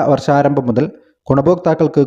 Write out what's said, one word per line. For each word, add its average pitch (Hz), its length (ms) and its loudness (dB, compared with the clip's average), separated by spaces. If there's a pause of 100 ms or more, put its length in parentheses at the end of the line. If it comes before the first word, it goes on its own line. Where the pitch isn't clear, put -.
വർഷാരംഭം 139 580 0
മുതൽ 123 180 0 (420)
ഗുണഭോക്താക്കൾക്ക് 160 800 0